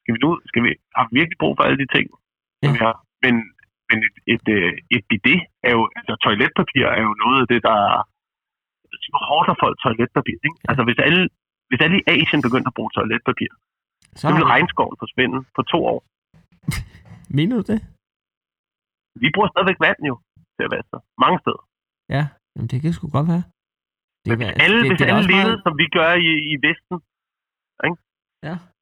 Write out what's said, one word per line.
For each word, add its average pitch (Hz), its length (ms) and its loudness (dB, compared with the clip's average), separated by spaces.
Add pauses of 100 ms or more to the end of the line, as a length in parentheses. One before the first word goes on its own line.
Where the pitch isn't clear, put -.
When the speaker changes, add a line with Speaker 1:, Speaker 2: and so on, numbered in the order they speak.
Speaker 1:
Skal - 140 -4
vi 113 120 0
nu, 160 40 4 (200)
skal 117 160 0
vi, 90 40 2 (260)
har 123 120 2
vi - 120 -8
virkelig 170 220 -2
brug 151 140 0
for 139 100 0
alle 135 160 2
de 131 140 -4
ting, - 100 0 (540)
som 143 100 2
Speaker 2:
Ja. - 60 4
Speaker 1:
vi 117 100 -2
har? 113 80 2 (300)
Men, 123 100 4 (540)
men 110 100 2 (100)
et, - 80 -8 (180)
et, - 120 -4 (100)
øh, 90 160 0 (240)
et 110 140 -4
bidet 131 300 2 (260)
er 120 100 4
jo, 113 60 2 (160)
altså, 165 140 -10 (120)
toiletpapir 120 640 0 (120)
er 110 100 0
jo 107 40 -2 (120)
noget 127 180 4
af 117 100 0
det, 120 160 2
der, 110 100 4 (1300)
hvor - 180 -2
hårdt 156 200 2
har 170 140 0
folk - 200 -2
toiletpapir, 113 540 -2 (100)
ikke? - 140 -8
Speaker 2:
Ja. - 80 -10
Speaker 1:
Altså, 135 160 0
hvis 117 200 0
alle, 175 160 2 (460)
hvis 127 160 -2
alle 170 160 2
i - 40 -14 (100)
Asien 151 320 0
begyndte 123 240 0
at - 80 -14
bruge 113 180 -6
toiletpapir, 113 560 -4 (680)
Speaker 2:
Så - 20 -14
Speaker 1:
så 143 140 -4
ville 147 120 4
Speaker 2:
har 120 80 4
Speaker 1:
regnskoven - 480 0
forsvinde 127 360 -2 (180)
på 135 60 -2 (100)
to 170 60 2 (140)
år. 131 80 -4 (680)
Speaker 2:
<laughs> - 680 -8
Mener 185 220 0
du - 120 -4
det? 220 80 0 (1400)
Speaker 1:
Vi 139 120 2
bruger 202 200 2
stadigvæk 185 320 0
vand 190 140 0 (100)
jo 123 40 -2 (420)
til - 100 -6
at - 80 -4
vaske - 200 -8
sig. - 60 -14 (240)
Mange 170 180 4
steder. - 200 -6 (540)
Speaker 2:
Ja, 143 60 2 (320)
jamen, - 160 -8
det 127 120 -4
kan 165 140 -2
sgu - 80 -12 (140)
godt 156 160 0
være. 175 100 -2 (800)
Det - 60 -6
Speaker 1:
Men 117 80 0
Speaker 2:
kan - 0 -
Speaker 1:
hvis 117 80 -4
Speaker 2:
være, - 180 -2
Speaker 1:
alle, 202 180 4
Speaker 2:
det, 139 80 2
Speaker 1:
hvis 175 100 0
Speaker 2:
det - 60 2
er - 60 2
Speaker 1:
alle 208 80 4
Speaker 2:
også 185 100 2
meget 196 160 4
Speaker 1:
levede, 220 200 -2
som 170 60 0 (100)
vi 170 40 2 (120)
gør 160 120 4 (180)
i, - 20 2 (220)
i - 20 -2 (120)
Vesten, 165 300 -4 (920)
ikke? 170 120 -4 (500)
Speaker 2:
Ja. 180 80 -10 (260)